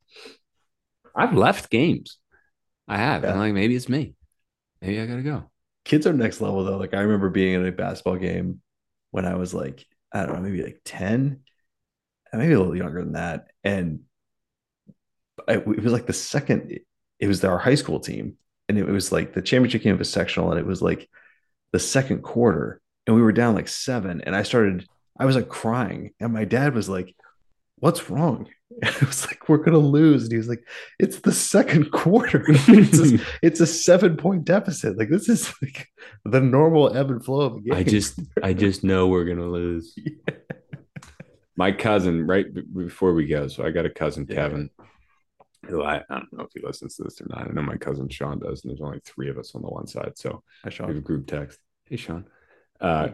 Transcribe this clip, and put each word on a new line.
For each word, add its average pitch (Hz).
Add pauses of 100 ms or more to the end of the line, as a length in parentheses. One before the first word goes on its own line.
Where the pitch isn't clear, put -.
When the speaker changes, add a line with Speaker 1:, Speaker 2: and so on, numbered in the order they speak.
(1120)
Speaker 1:
I've 208
left 104
games. - (720)
I 101
have. 113
Speaker 2:
Yeah. -
Speaker 1:
I'm 95
like, 107
"Maybe 107
it's 123
me. 131 (680)
Maybe 98
I 110
gotta 120
go." 135 (340)
Speaker 2:
Kids 151
are 165
next 113
level, 98
though. 95
Like, 95
I 98
remember 101
being 92
in 92
a 92
basketball 92
game 90 (500)
when 95
I 90
was, 90
like, 78 (260)
I -
don't -
know, 90
maybe, 95
like, -
ten, 131 (920)
maybe 147
a 131
little 90
younger 87
than 76
that. 80 (180)
And 90 (1500)
I, 113
it 107
was, 117
like, 120
the -
second, - (400)
it 107
was 95
our 92
high 127
school 87
team. - (300)
And 104
it 98
was, 98
like, 82
the 95
championship 123
game 104
of 90
a 98
sectional. 87
And 85
it -
was, 90
like, 85 (600)
the 113
second -
quarter. 87 (260)
And 113
we 117
were 110
down, 113
like, 82
seven. 95
And 92
I 104
started, 98 (320)
I 131
was, 131
like, 120
crying. 107
And 117
my 110
dad 131
was 98
like, 92 (600)
"What's -
wrong?" 135 (180)
<laughs> 233
I - (120)
was -
like, -
"We're 151
gonna 160
lose." 147
And 113
he 117
was 110
like, 117 (360)
"It's -
the 202
second -
quarter. -
<laughs> -
It's 165
a, 139
Speaker 1:
<laughs> -
Speaker 2:
it's 165
a 165
seven-point 180
deficit. 165
Like, 107
this 175
is, - (120)
like, - (380)
the 120
normal 139
ebb 135
and 117
flow 135
of 131
a 107
game." 113
Speaker 1:
I 90
just, 104 (240)
I 95
just 95
know 92
we're 90
gonna 87
lose. 87
Speaker 2:
<laughs> -
Yeah. - (1200)
Speaker 1:
My 92
cousin, 92
right 92
b-, 90
before 90
we 80
go, 73
so -
I 82
got 82
a 80
cousin, 76
Speaker 2:
Yeah. 71
Speaker 1:
Kevin, 73 (960)
who 80
I, 73
I 69
don't 67
know 69
if -
he -
listens -
to -
this -
or -
not. 60
I -
know 73
my 71
cousin 69
Sean 71
does, -
and 65
there's 71
only 71
three 67
of 69
us -
on -
the -
one -
side, -
so - (220)
Speaker 2:
Hi, -
Sean. -
Speaker 1:
we 80
have 73
a -
group 71
text. 73 (240)
Hey, 127
Sean. 85 (540)
Uh, 80
Speaker 2:
Hey. -